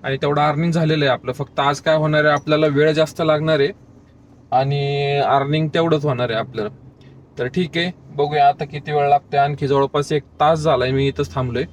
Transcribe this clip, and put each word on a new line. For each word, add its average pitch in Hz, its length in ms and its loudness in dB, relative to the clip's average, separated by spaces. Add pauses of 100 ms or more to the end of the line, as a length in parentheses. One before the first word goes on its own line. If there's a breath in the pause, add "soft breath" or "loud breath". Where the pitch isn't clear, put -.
आणि 135 140 -4
तेवढं 147 240 0
अर्निंग 151 300 0
झालेलं 156 340 0
आहे 131 80 2
आपलं. 123 180 -4
फक्त - 280 -6
आज 139 220 0
काय 160 140 2
होणार 151 300 2
आहे, 151 80 4
आपल्याला 151 340 2
वेळ 147 240 4
जास्त 156 340 0
लागणार 156 340 2
आहे, 143 100 2 (840)
आणि 139 600 -2 (140)
अर्निंग 143 480 0
तेवढंच 160 320 0
होणार 123 240 -2
आहे 110 100 -4
आपलं. 113 280 -6 (720 loud breath)
तर 123 80 -4
ठीक 175 280 -4
आहे, 175 160 -2 (180)
बघूया 143 380 2
आता 143 180 0
किती 147 260 -10
वेळ 143 180 2
लागतोय. 143 300 2
आणखी 143 280 0
जवळपास 139 440 0
एक 147 120 -2 (160)
तास 156 200 2
झालाय 131 320 0
मी 135 160 0
इथंच 139 260 -4
थांबलोय. 127 400 -4